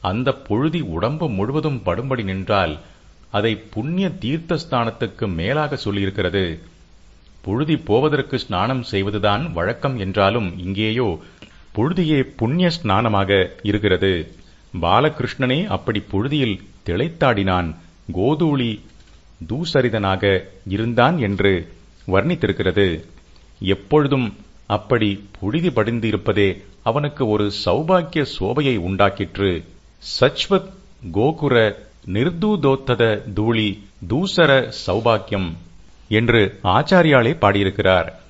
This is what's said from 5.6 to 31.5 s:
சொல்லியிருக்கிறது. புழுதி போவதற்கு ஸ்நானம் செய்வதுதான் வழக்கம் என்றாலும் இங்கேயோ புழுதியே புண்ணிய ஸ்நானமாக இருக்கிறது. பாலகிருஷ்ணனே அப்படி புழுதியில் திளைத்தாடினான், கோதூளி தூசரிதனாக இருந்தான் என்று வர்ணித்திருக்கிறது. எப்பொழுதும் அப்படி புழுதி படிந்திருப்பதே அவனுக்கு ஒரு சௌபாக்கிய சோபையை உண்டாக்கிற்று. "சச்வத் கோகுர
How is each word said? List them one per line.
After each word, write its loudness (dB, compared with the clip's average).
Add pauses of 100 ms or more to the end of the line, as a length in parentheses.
சொல்லியிருக்கிறது. -2 (800)
புழுதி -2
போவதற்கு 0
ஸ்நானம் -2
செய்வதுதான் -2
வழக்கம் -4
என்றாலும் 0
இங்கேயோ -2 (540)
புழுதியே 2
புண்ணிய 0 (120)
ஸ்நானமாக 2 (120)
இருக்கிறது. 0 (480)
பாலகிருஷ்ணனே 0
அப்படி -2
புழுதியில் -2 (260)
திளைத்தாடினான், 0 (380)
கோதூளி 0 (680)
தூசரிதனாக 2 (280)
இருந்தான் 2
என்று 0 (340)
வர்ணித்திருக்கிறது. 0 (560)
எப்பொழுதும் 0 (300)
அப்படி 0 (120)
புழுதி -2
படிந்திருப்பதே 0 (180)
அவனுக்கு -2
ஒரு 0 (140)
சௌபாக்கிய 0 (120)
சோபையை 0
உண்டாக்கிற்று. 0 (560)
"சச்வத் 0 (420)
கோகுர 2 (320)